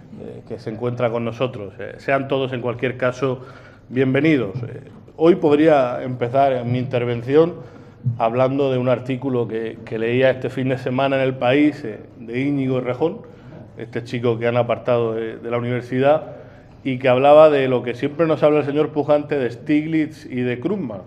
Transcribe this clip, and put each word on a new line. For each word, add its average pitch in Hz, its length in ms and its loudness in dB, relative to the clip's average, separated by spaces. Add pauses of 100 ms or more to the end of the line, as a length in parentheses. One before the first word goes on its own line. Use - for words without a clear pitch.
(200)
eh, 123 260 -14
que 110 140 -12
se 117 120 -10
encuentra 120 380 -2
con 117 140 -2
nosotros. 113 560 -6
Eh, 104 200 -12
sean 135 280 0
todos, 135 240 -2
en 127 80 -6
cualquier 120 380 -4
caso, 127 480 -2 (420)
bienvenidos. 131 760 2
Eh, - 180 -12 (340)
hoy 165 200 6
podría 147 680 4
empezar 127 600 0
mi 123 140 0
intervención 123 760 2 (640)
hablando 131 560 2
de 127 40 0
un 123 120 0
artículo 123 580 -2
que, 113 380 -6
que 113 120 -6
leía 123 340 2
este 127 180 -4
fin 131 180 -4
de 131 100 -2
semana 135 380 -2
en 135 60 0
El 131 140 0
País, 143 500 2
eh, 104 160 -12 (180)
de 120 220 -6
Íñigo 135 380 -2
Errejón, 139 420 -4 (560)
este 117 260 -8
chico 117 340 -2
que 117 100 -2
han 120 100 0
apartado 117 560 0
de, 113 240 -6
de 117 120 -10
la 120 80 0
universidad, 127 800 0 (460)
y 131 160 -4
que 131 120 2
hablaba 147 400 8
de 139 180 2
lo 123 160 0
que 120 100 -6
siempre 143 320 -2
nos 156 160 0
habla 151 180 4
el 135 60 0
señor 143 260 0
Pujante 147 460 0
de 120 140 -2
Stiglitz 156 760 -2
y 127 140 -6
de 123 220 -2
Krugman. 139 460 -6